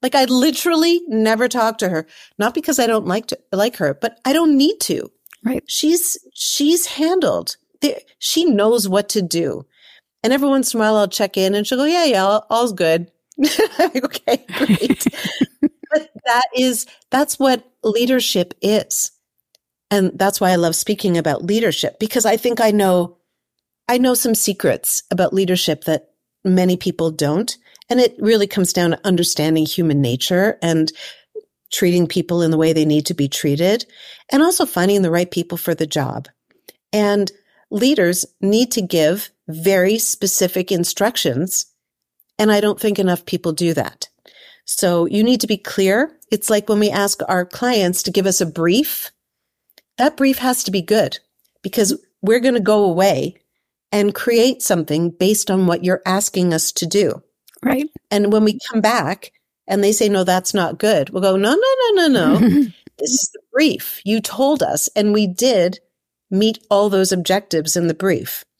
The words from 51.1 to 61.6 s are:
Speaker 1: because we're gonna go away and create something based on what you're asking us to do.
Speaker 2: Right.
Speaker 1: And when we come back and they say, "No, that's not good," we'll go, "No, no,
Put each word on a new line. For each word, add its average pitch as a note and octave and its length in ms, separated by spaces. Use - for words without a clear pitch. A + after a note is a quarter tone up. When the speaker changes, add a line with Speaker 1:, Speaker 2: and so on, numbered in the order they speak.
Speaker 1:
because G3+ 340
we're A3 200
gonna A#3+ 180
go G#3 240
away E3+ 520
and G#3 200
create A#3+ 480
something E3+ 480
based F#3+ 400
on F#3+ 180
what E3+ 180
you're F#3 200
asking F#3 480
us D#3+ 200
to - 120
do. E3+ 380
Speaker 2:
Right. C4+ 220
Speaker 1:
And G#3 220
when G#3+ 100
we G#3+ 160
come A3+ 120
back G3+ 500
and G3 140
they G3+ 120
say, G#3+ 160
"No, F#3+ 160
that's F#3 280
not F3 260
good," F#3+ 320
we'll F#3 120
go, F#3+ 140
"No, G#3 180
no, B4+ 380